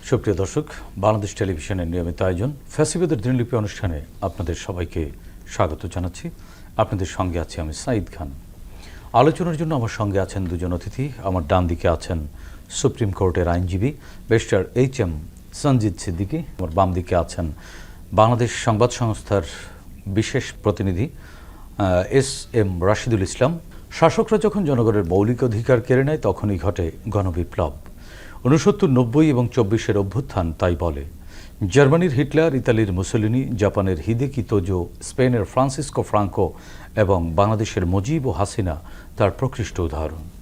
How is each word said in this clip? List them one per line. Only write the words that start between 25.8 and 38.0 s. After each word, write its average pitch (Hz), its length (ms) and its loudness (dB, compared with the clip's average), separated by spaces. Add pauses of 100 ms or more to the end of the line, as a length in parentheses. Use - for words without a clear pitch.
কেড়ে 127 240 2
নেয়, 151 140 0
তখনই 101 400 0
ঘটে 87 320 0 (180)
গণবিপ্লব। 90 640 0 (720)
ঊনসত্তর, 190 420 4
নব্বই 131 440 6
এবং 123 180 2
চব্বিশের 110 500 2
অভ্যুত্থান 98 540 -2
তাই 90 280 2
বলে। 73 240 -2 (680)
জার্মানির 143 420 6
হিটলার, 143 420 2
ইতালির 113 380 2
মুসোলিনি, 107 520 2
জাপানের 98 560 2
হিদেকি 123 420 -2
তোজো, 92 440 0 (160)
স্পেনের 123 420 2
ফ্রান্সিসকো 135 580 -2
ফ্রাঙ্কো 98 500 0 (440)
এবং 90 380 2
বাংলাদেশের 101 520 2
মুজিব 113 400 0